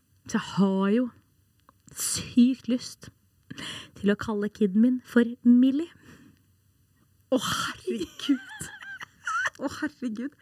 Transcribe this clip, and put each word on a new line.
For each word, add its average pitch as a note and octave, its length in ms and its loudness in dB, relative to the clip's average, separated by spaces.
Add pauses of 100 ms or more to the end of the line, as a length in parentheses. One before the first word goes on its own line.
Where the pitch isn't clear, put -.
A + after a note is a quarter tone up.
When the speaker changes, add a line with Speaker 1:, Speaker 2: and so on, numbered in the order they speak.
(260)
Speaker 1:
Så A3+ 120 -4
jeg - 80 -6 (100)
har F#3+ 380 2
jo B3+ 100 2 (880)
sykt - 760 0
lyst - 420 -6 (880)
til G3 140 2
å G#3 60 2
kalle G#3 320 -6
kiden G#3 320 0
min B3+ 240 4
for A#3 200 4 (200)
Millie. C4 460 6 (1400)
Speaker 2:
Å, C4 100 2
herregud! G5 1300 -6 (880)
Å, C4+ 100 -6
herregud. B3 600 -8 (120)